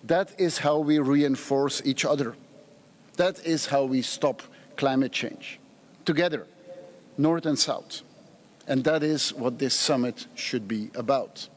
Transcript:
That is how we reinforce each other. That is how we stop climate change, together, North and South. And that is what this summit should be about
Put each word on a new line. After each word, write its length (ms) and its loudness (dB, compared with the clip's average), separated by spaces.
That 340 0
is 200 2
how 200 2
we 200 4
reinforce 840 2
each 200 -2
other. 320 0
That 300 0
is 200 0
how 180 2
we 180 2
stop 400 -2
climate 360 2
change, 480 -8
together, 420 0
North 300 2
and 120 0
South. 440 -4
And 180 0
that 180 2
is 300 0
what 260 -4
this 160 0
summit 600 0
should 340 -6
be 260 -4
about 640 -4